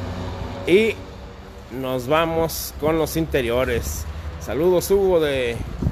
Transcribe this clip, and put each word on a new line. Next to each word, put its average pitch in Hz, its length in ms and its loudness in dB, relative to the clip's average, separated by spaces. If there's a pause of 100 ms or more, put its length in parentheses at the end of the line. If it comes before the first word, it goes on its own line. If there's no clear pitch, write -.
(640)
Y 202 300 4 (840)
nos 127 280 -2
vamos 165 760 0
con 156 160 2
los 151 180 0
interiores. 127 920 0 (360)
Saludos, 170 500 2
Hugo, 190 280 6
de 131 380 2 (340)